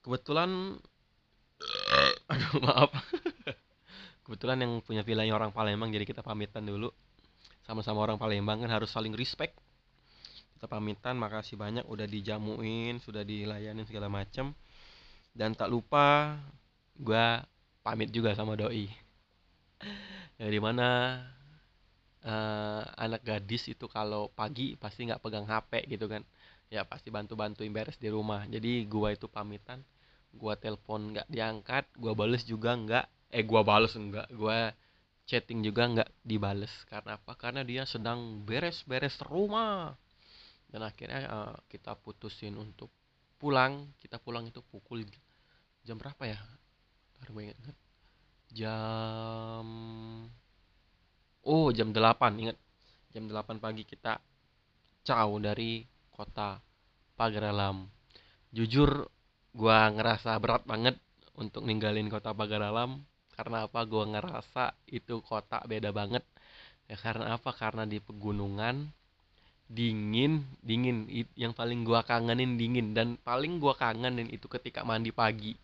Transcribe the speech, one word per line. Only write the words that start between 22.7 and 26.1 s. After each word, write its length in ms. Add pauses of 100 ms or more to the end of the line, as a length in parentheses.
anak 240
gadis 480
itu 160
kalau 440
pagi 440
pasti 320
nggak 160
pegang 240
H 60 (160)
P 180
gitu 220